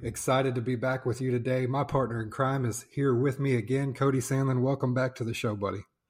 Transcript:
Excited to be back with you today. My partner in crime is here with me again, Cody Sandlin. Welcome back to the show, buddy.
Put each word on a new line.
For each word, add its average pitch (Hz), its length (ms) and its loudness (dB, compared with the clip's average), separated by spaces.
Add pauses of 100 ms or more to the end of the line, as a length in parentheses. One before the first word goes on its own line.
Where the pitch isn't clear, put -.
Excited 131 540 0
to 123 40 -2
be 123 140 -2
back 127 320 -2
with 120 140 -2
you 127 100 -2
today. 127 360 0
My 135 180 0
partner 117 360 0
in 107 100 -6
crime 135 340 0
is 110 260 -4
here 139 240 2
with 131 240 2
me 139 160 2
again, 127 400 0
Cody 135 240 2
Sandlin. 135 420 0
Welcome 131 320 2
back 127 220 0
to 120 100 -6
the 113 80 -4
show, 110 220 -2
buddy. 98 300 -4 (260)